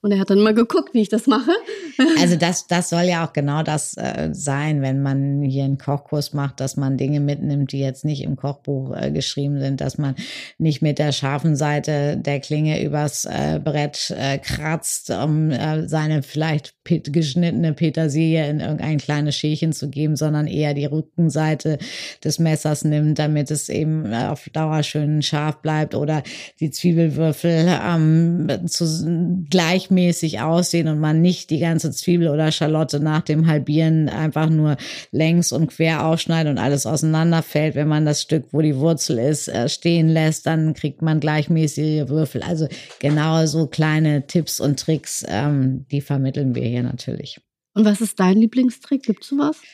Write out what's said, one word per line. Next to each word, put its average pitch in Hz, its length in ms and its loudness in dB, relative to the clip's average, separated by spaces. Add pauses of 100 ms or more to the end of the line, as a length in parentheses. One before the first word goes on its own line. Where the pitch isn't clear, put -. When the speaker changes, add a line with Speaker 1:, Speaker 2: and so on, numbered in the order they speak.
Speaker 1:
Und 202 100 0
er 196 80 2
hat 190 100 0
dann 202 120 6
mal 214 120 6
geguckt, 233 400 2
wie 226 80 4
ich 202 80 0
das 214 180 -2
mache. 269 280 4
<laughs> 453 60 -2 (580)
Speaker 2:
Also 175 160 6
das, 175 320 0
das 175 220 0
soll 175 160 2
ja 170 200 0
auch - 80 -6
genau 147 300 0
das, 156 340 -4
äh, - 340 -4
sein, 143 520 -2
wenn 135 180 0
man 139 400 0
hier 139 220 -2
einen 135 160 -2
Kochkurs 143 540 -4
macht, 139 260 -4
dass 135 180 -6
man 139 180 -2
Dinge 143 240 0
mitnimmt, 143 520 -2
die 139 80 -6
jetzt 135 260 -4
nicht 143 160 -4
im 139 140 -4
Kochbuch, 139 600 -6
äh, 139 140 -4
geschrieben 143 500 -4
sind, 135 220 -2
dass 139 160 -4
man 139 160 -2 (460)
nicht 156 240 0
mit 147 160 2
der 147 120 0
scharfen 143 440 0
Seite 147 640 0
der 143 220 -2
Klinge 151 440 -2
übers, 147 420 -2
äh, 147 380 -2
Brett, 147 520 -4
äh, 139 220 -2
kratzt, - 720 -6
um, 156 400 0
äh, 156 380 -2
seine 156 340 0
vielleicht 151 640 -4
pet-, 160 280 -2
geschnittene 160 640 0
Petersilie 160 720 0
in 151 120 -2
irgendein 151 400 -2
kleines 147 360 -2
Schälchen 151 380 -2
zu 139 160 -8
geben, 151 260 -2
sondern 151 300 0
eher 147 300 -2
die 143 100 -4
Rückenseite 156 920 0 (440)
des 151 140 -2
Messers 156 480 0
nimmt, 151 320 2
damit 151 320 0
es 151 200 -4
eben, 156 440 -2
äh, 117 140 -2
auf - 260 -8
Dauer 156 300 0
schön 147 400 0
scharf 151 400 -2
bleibt 156 320 -2
oder 147 260 -2 (380)
die 156 100 -2
Zwiebelwürfel, 165 1000 2 (160)
ähm, 165 640 2 (200)
zu, - 180 -2 (640)
gleichmäßig 175 920 2
aussehen 165 480 2
und 151 100 0
man 156 220 4
nicht 175 280 2
die 160 100 0
ganze 165 280 0
Zwiebel 170 400 2
oder 156 240 2
Schalotte 156 480 0
nach 156 220 2
dem 160 260 2
Halbieren 156 640 2
einfach 156 400 0
nur 151 260 4 (360)
längs 165 420 2
und 160 140 2
quer 160 380 0
aufschneidet 160 460 0
und 123 60 0
alles 139 280 0
auseinanderfällt. 156 880 0
Wenn 147 120 0
man 151 180 2
das 151 160 0
Stück, - 300 -2
wo 147 80 0
die 156 160 2
Wurzel 147 440 0
ist, 139 280 0
äh, 120 220 -2
stehen 170 400 2
lässt, 160 380 0
dann 160 260 0
kriegt - 280 -6
man 156 200 0
gleichmäßige 151 880 0
Würfel. 143 340 -2
Also 160 240 -2 (320)
genau 156 460 2
so 156 220 0
kleine 156 600 2
Tipps - 320 -2
und 139 180 0
Tricks, - 520 -4
ähm, 131 600 0
die 143 120 -2
vermitteln 135 540 -2
wir 123 80 -2
hier 120 200 -2
natürlich. - 560 -8 (340)
Speaker 1:
Und 214 120 4
was 208 160 2
ist - 180 -4
dein 190 180 6
Lieblingstrick? 247 680 2
Gibt's - 260 -4
sowas? 285 260 0 (180)